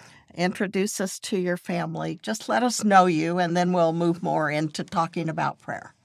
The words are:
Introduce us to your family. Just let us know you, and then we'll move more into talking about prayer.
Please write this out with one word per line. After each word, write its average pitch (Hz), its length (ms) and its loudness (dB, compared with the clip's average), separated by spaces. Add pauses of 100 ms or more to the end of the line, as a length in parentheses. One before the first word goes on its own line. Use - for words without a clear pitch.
(340)
Introduce 190 640 -2
us 190 200 -6
to - 180 -4
your 180 180 -2
family. 165 640 -6
Just - 260 -8
let 226 140 2
us 240 220 0
know 196 220 8
you, 170 320 2
and 175 180 0
then 180 160 2
we'll 170 200 4
move 170 300 0
more 156 280 0
into 151 340 -2
talking 170 440 -2
about 151 300 -4
prayer. - 360 -12 (100)